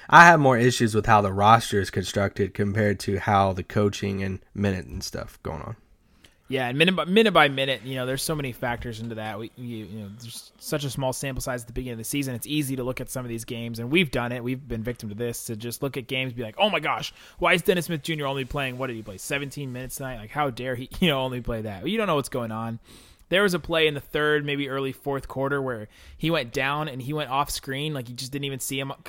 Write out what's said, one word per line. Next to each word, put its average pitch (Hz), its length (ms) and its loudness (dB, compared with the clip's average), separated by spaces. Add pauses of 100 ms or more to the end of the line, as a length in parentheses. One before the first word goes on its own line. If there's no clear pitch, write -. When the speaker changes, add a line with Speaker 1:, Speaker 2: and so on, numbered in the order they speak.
Speaker 1:
I 165 160 12
have 170 140 12
more 135 180 6
issues 117 380 4
with 107 100 2
how 107 160 8
the 98 120 0
roster 107 460 6
is 92 120 0
constructed 98 600 0
compared 101 480 2
to 98 180 -2
how 98 340 4
the 98 100 -6
coaching 101 600 0
and 95 160 -6 (160)
minute 98 300 0
and - 180 -8
stuff - 400 -10
going 76 180 -8
on. - 140 -10 (760)
Speaker 2:
Yeah, 127 180 -2
and 131 120 0
minute 180 160 4
by, 156 100 0
minute 208 260 6
by 156 160 8
minute, 135 360 -2
you 131 100 -8
know, 127 140 -4
there's 131 160 -2
so 165 100 -2
many 135 200 -4
factors 120 480 -6
into 117 140 -8
that. 107 220 -8
We, 113 180 -10
you, 120 300 -10
you 98 140 -12
know, 101 100 -10 (100)
there's - 380 -16
such 147 260 -4
a 139 60 -4
small 131 240 -2
sample 131 300 -8
size 123 180 -6
at 117 60 -16
the 117 60 -16
beginning 127 200 -6
of 113 60 -8
the 113 60 -10
season. 139 280 -4
It's 113 140 -10
easy 139 280 -2
to 127 80 -4
look 123 160 -4
at - 80 -8
some 127 160 -8
of 123 60 -10
these 117 160 -8
games, 117 320 -8
and 117 140 -6
we've 165 180 4
done 120 220 -2
it. 123 120 -6
We've 127 240 -6
been 117 140 -6
victim 117 280 -8
to 101 60 -10
this, 117 300 -6
to 113 100 -8
just 113 280 -8
look 139 120 -4
at 131 120 -8
games 131 220 -4
and 117 80 -10
be 127 40 -6
like, 107 160 -10
"Oh 208 140 4
my 170 80 0
gosh, 147 340 -4 (240)
why 175 160 2
is 180 80 2
Dennis 175 240 2
Smith 160 160 -4
Junior 151 240 -4
only 135 200 -4
playing, 127 340 -4
what 131 80 -4
did 120 80 -6
he 110 80 -10
play, 98 140 -12
seventeen 139 540 -6
minutes 123 260 -10
tonight? 131 200 -8
Like, 107 140 -14
how 147 180 0
dare 123 240 -6
he, 123 220 -8
<laughs> - 40 -8
you 185 80 4
know, 139 140 2
only 127 180 -2
play 117 220 -4
that?" 104 260 -8
You 214 120 0
don't 214 80 0
know 165 80 2
what's 139 140 0
going 117 220 -4
on. 113 280 -6 (500)
There 190 140 4
was 196 100 4
a 175 60 0
play 160 260 2
in 151 80 2
the 139 80 -6
third, 151 420 0
maybe 143 260 -2
early 135 220 -4
fourth 139 360 -6
quarter 139 340 -2
where 120 260 -6 (300)
he 160 140 0
went 135 200 -2
down 143 360 -2
and 131 120 -10
he 127 140 -8
went 151 160 -4
off 139 220 0
screen. 143 420 -6
Like, 123 160 -8
you 123 60 -14
just 127 160 -10
didn't 143 140 -4
even 135 140 -6
see 135 200 -4
him 135 120 -4 (180)